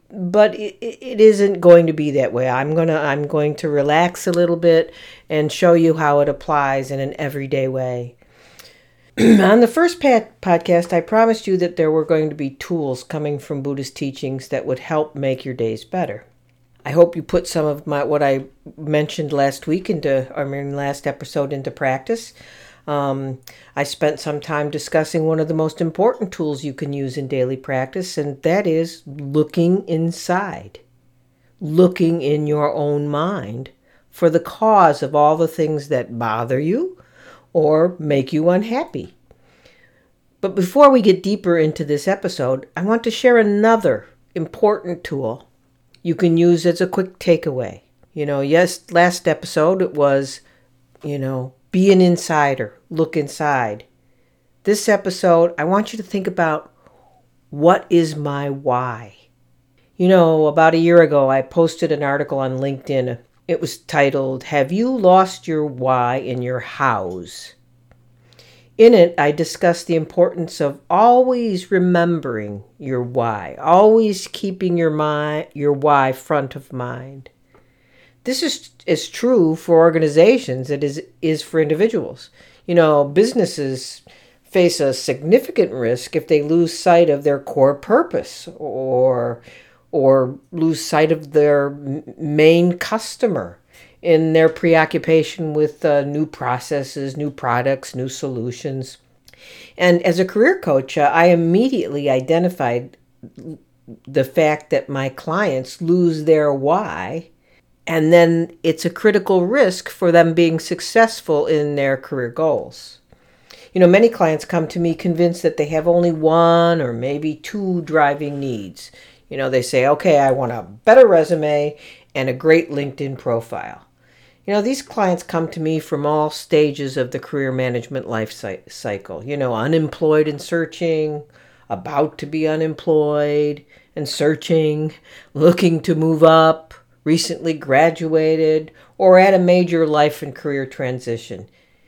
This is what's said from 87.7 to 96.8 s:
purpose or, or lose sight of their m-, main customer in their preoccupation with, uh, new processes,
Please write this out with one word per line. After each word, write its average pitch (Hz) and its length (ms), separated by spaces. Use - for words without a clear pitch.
purpose - 720
or, 127 840
or 135 480
lose 160 320
sight 156 280
of 156 200
their 147 360
m-, 143 360
main 165 580
customer 180 800
in 160 320
their 160 140
preoccupation 160 1040
with, 151 320
uh, 143 180
new 147 240
processes, 135 920